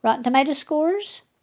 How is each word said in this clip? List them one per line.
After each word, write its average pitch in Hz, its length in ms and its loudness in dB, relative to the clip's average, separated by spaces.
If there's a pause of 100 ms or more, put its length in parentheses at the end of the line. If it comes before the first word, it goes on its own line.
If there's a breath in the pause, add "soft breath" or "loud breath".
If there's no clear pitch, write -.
Rotten 226 200 0
Tomato 269 300 2
scores. 330 680 -2 (200)